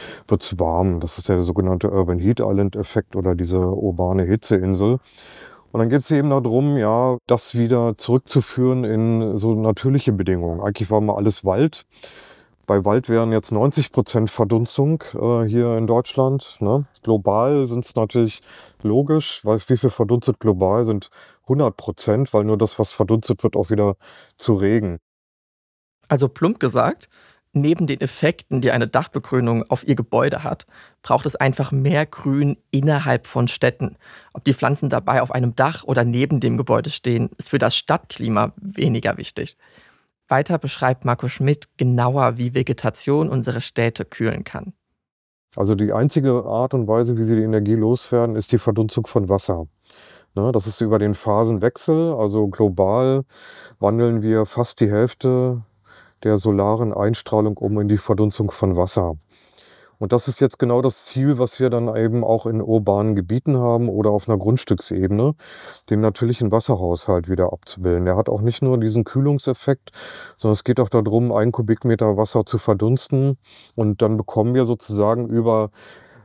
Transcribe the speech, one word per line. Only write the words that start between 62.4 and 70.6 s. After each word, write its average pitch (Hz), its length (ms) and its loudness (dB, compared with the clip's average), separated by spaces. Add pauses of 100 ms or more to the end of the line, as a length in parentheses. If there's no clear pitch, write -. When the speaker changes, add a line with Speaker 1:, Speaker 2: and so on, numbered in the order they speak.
Speaker 1:
in 113 160 -2
urbanen 104 540 2
Gebieten 113 420 0
haben 117 320 2
oder 104 220 0
auf 104 180 0
einer 107 80 2
Grundstücksebene, 101 960 0 (560)
den 107 120 2
natürlichen 113 500 0
Wasserhaushalt 90 800 0
wieder 92 220 0
abzubilden. 90 540 -2
Der 90 100 2
hat 107 140 0
auch 104 120 -2
nicht 117 200 -2
nur 127 180 2
diesen 110 260 0
Kühlungseffekt, 139 840 -2 (480)
sondern 107 160 2
es 104 100 0